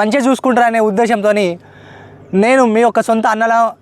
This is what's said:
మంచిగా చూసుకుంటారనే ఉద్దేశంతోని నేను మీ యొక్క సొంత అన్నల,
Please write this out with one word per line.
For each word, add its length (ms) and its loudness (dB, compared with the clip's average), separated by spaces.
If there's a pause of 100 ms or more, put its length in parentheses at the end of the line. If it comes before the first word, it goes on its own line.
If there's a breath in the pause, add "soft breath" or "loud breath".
మంచిగా 260 -2
చూసుకుంటారనే 520 0 (100)
ఉద్దేశంతోని 580 0 (960 loud breath)
నేను 180 2 (120)
మీ 140 2
యొక్క 200 0
సొంత 260 -2
అన్నల, 220 0 (260)